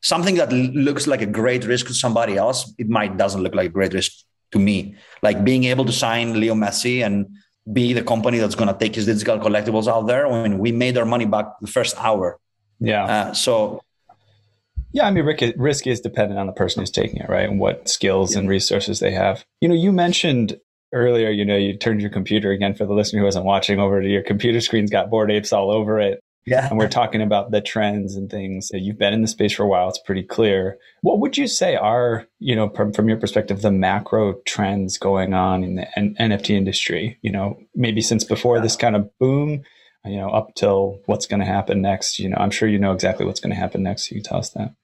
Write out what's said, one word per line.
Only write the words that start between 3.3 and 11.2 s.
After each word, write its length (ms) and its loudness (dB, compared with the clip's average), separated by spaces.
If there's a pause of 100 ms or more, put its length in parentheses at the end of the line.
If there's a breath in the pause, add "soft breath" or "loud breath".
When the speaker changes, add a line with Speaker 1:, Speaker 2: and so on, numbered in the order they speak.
Speaker 1:
look 140 -2
like 120 0
a 60 -8
great 200 0
risk 180 -2 (400)
to 80 2
me. 360 0 (260 loud breath)
Like 220 2
being 220 4
able 200 2
to 60 0
sign 480 0
Leo 140 2
Messi 520 0
and 220 -2 (440 loud breath)
be 220 2
the 100 0
company 360 0
that's 160 0
gonna 220 0
take 160 0
his 120 -2
digital 340 0
collectibles 480 0
out 180 0
there 220 2
when 320 0
we 140 0
made 240 0
our 80 2
money 200 0